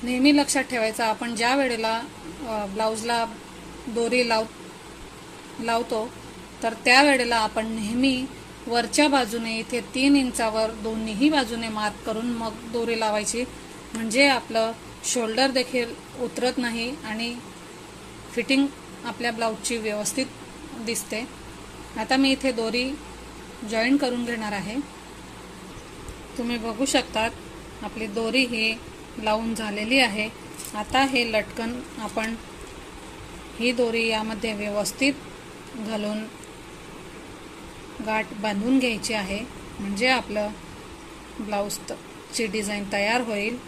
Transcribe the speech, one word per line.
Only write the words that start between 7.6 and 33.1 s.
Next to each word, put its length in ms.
नेहमी 580
वरच्या 400
बाजूने 500
इथे 240
तीन 340
इंचावर 560
दोन्हीही 580
बाजूने 380
मार्क 380
करून 200
मग 280
दोरी 280
लावायची, 440
म्हणजे 340
आपलं 440
शोल्डर 460
देखील 440
उतरत 380
नाही 460
आणि 320
फिटिंग 360
आपल्या 260
ब्लाऊजची 460
व्यवस्थित 480
दिसते. 420
आता 180
मी 160
इथे 200
दोरी 400
जॉईन 260
करून 280
घेणार 260
आहे. 460
तुम्ही 200
बघू 280
शकतात 460
आपली 260
दोरी 380
ही 320
लावून 380
झालेली 440
आहे. 300
आता 300
हे 280
लटकन 480
आपण 380